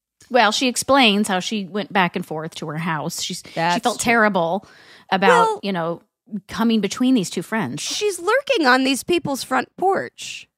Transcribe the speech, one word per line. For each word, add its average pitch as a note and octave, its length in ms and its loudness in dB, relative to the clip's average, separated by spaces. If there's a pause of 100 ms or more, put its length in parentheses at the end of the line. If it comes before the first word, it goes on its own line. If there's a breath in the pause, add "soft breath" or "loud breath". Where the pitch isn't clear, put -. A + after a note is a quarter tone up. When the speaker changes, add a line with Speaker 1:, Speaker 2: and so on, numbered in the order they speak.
(300)
Speaker 1:
Well, A3 220 4
she C4 160 0
explains A#3 600 2
how F#3 120 0
she G3+ 260 -6
went F#3+ 260 -8
back F#3 240 2
and F3+ 80 -6
forth D#3+ 320 -8
to D#3 120 -10
her D3+ 100 -8
house. E3 420 -4
She's, - 240 -10
she - 100 -20
Speaker 2:
That's F3 280 0
Speaker 1:
felt G#3+ 160 -2
Speaker 2:
true. - 60 -6
Speaker 1:
terrible G#3 640 2 (440 loud breath)
about, F#3+ 180 2
Speaker 2:
Well, A4+ 340 4
Speaker 1:
you G3 100 -4
know, E3+ 280 -4 (480)
coming A3+ 320 0
between B3+ 340 0
these F#3+ 140 0
two F3+ 140 -6
friends. D3+ 400 -4
Speaker 2:
she's G4+ 380 -4
lurking A4 460 0
on C4 180 4
these C4 180 0
people's D4 400 -2
front B3+ 340 -2
porch. - 800 -4